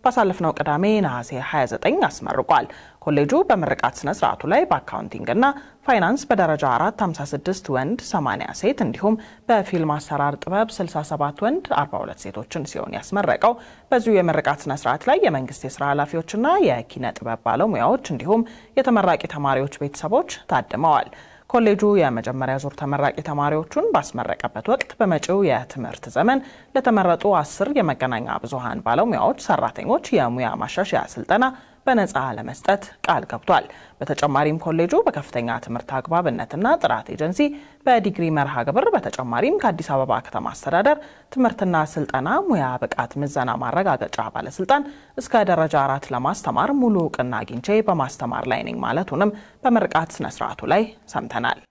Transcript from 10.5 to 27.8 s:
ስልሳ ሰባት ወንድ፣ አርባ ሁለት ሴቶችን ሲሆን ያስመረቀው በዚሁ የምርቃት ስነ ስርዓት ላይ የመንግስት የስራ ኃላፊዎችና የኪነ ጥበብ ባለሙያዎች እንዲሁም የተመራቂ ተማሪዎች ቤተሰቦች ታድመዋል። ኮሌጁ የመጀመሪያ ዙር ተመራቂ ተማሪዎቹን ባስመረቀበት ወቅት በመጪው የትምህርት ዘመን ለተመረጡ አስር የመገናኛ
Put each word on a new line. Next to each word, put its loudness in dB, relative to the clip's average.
ስልሳ -6
ሰባት -4
ወንድ፣ -2
አርባ 0
ሁለት -8
ሴቶችን -10
ሲሆን -8
ያስመረቀው 2
በዚሁ 2
የምርቃት 2
ስነ -4
ስርዓት -2
ላይ 4
የመንግስት -2
የስራ -8
ኃላፊዎችና 0
የኪነ 0
ጥበብ -6
ባለሙያዎች 2
እንዲሁም 0
የተመራቂ 4
ተማሪዎች 0
ቤተሰቦች -2
ታድመዋል። 2
ኮሌጁ 4
የመጀመሪያ 0
ዙር -6
ተመራቂ 0
ተማሪዎቹን -2
ባስመረቀበት -2
ወቅት 0
በመጪው 0
የትምህርት -2
ዘመን 2
ለተመረጡ 2
አስር 0
የመገናኛ 0